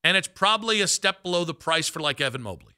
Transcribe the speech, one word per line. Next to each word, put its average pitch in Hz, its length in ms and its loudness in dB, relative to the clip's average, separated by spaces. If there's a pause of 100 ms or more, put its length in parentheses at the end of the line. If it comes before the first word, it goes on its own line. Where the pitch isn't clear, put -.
And 175 140 4
it's 185 100 0
probably 220 540 0
a 185 80 0
step - 340 -2
below 175 220 0
the 165 80 -4
price 160 340 0
for, - 140 -6
like, 147 220 -2
Evan 131 180 -2
Mobley. 98 380 -12